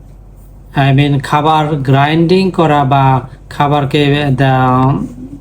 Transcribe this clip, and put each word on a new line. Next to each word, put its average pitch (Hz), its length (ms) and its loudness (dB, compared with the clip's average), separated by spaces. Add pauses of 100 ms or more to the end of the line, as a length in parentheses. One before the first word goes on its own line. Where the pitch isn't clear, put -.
(760)
I 135 220 2
mean, 143 260 0
খাবার 156 520 0
গ্রাইন্ডিং 160 760 2
করা 151 320 0
বা 135 380 2 (280)
খাবারকে 143 800 0
দা-, 131 760 0 (360)